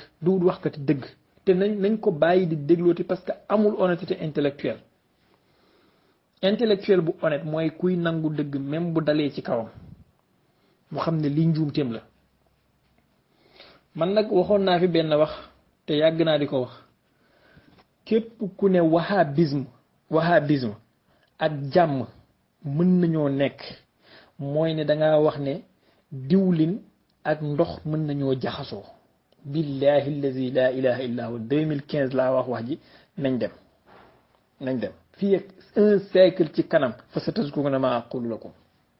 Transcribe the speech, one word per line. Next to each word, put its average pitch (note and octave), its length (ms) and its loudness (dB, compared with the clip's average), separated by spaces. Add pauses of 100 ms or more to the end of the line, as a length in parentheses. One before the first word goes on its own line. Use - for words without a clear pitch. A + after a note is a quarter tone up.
(220)
du E3+ 80 2 (160)
waxkati D#3 340 -4
dëgg. C#3 240 -2 (400)
Te F#3+ 80 4
nañ, G3+ 280 0
nañ G#3+ 180 0
ko G#3+ 140 0
bàyyi E3+ 340 2
di D#3+ 100 -2
déglooti E3+ 460 2
parce F3+ 220 -6
que - 80 -6 (160)
amul G#3 280 2
honnêteté F3+ 460 -2
intellectuelle. C#3+ 560 -4 (1600)
Intellectuel G3+ 580 2
bu E3 200 0
honnête D#3 240 -2
mooy D#3 320 -2
kuy F3+ 200 0
nangu E3 340 -2
dëgg C#3+ 260 -6
même D#3 360 -4
bu D#3+ 100 0
dalee D3+ 280 0
ci - 120 -10
kawam. A2+ 260 -4 (1200)
Mu C#3+ 80 -8
xam E3 200 -2
ne D3 80 -2
lii D#3 200 0
njuumteem D3+ 440 -2
la. A2+ 100 -12 (1900)
Man E3+ 180 0
nag G#3+ 160 2
waxoon G3 320 2
naa F3+ 160 2
fi F3+ 80 2
benn D#3+ 260 0
wax, D3+ 200 2 (540)
te D#3 80 -2
yàgg D#3+ 280 4
naa D#3 160 2
di D3 80 -2
ko C3+ 140 -2
wax. A#2+ 120 -6 (1300)
Képp A3 360 -2 (160)
ku G3 120 2
ne F3+ 120 4
wahhabisme, D#3+ 840 2 (440)
wahhabisme D3 640 2 (640)
ak D3+ 140 -2 (200)
jàmm D3 340 2 (580)
mën F3 360 2
nañoo D#3+ 280 2
nekk, C#3 320 -2 (800)
mooy D3+ 360 -2
ne D#3 100 -2
danga D#3 360 4
wax D3+ 180 2
ne C#3+ 240 -4 (500)
diwlin E3+ 680 2 (440)
ak D3+ 180 -2
ndox D3 420 -2
mën D#3 220 -2
nañoo C#3 340 -2
jaxasoo. A#2+ 420 -8 (600)
Billahi C#3 720 0
allazi C3 360 -4
la B2+ 220 2
ilaha B2+ 300 0
illa A#2+ 260 -6
huwa, A#2+ 100 -8
deux C#3 280 -2
mille C#3+ 160 -4
quinze C#3 320 -4
laa B2+ 180 0
wax B2+ 160 0
wax A#2 180 -6
ji, C3+ 120 -8 (400)
nañ C3 200 -2
dem. G#2+ 120 -4 (1120)
Nañ C3 200 -4
dem. F#2+ 120 -8 (200)
Fii G3 240 0
ak E3+ 80 -2 (320)
un G#3 220 6 (120)
siècle F3 420 4
ci D#3+ 120 -2
kanam, C#3 300 0 (160)
fa D#3+ 100 -6
satazkuruna C#3+ 580 -2
ma B2+ 180 0
aqulu A#2 320 -6
lakum. A2 220 -10 (500)